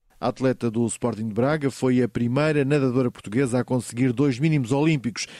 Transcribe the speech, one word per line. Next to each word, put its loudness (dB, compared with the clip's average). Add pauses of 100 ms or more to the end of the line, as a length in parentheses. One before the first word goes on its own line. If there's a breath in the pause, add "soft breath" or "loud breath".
(200)
A -2
atleta 0
do 0
Sporting -4
de -6
Braga 0
foi 0
a 2
primeira 0
nadadora 2
portuguesa -2
a 0
conseguir -2
dois 0
mínimos 2
olímpicos. 0 (120)